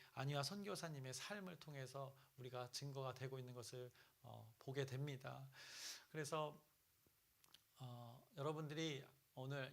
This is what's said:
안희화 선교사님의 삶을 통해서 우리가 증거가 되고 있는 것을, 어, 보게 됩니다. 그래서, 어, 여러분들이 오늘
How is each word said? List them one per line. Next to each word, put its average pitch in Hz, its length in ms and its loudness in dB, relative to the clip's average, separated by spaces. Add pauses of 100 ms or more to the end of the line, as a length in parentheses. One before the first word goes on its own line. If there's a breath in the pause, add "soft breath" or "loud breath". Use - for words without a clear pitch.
(120)
안희화 139 320 4
선교사님의 165 680 0
삶을 185 460 -2
통해서 135 560 -2 (220 loud breath)
우리가 123 340 -2
증거가 139 420 0
되고 131 240 0
있는 123 160 -2
것을, 123 380 -4 (320 loud breath)
어, 113 380 -8
보게 139 240 4
됩니다. 135 600 0 (640 loud breath)
그래서, 151 460 4 (1200)
어, 120 460 -6 (120)
여러분들이 151 680 2 (300)
오늘 135 380 2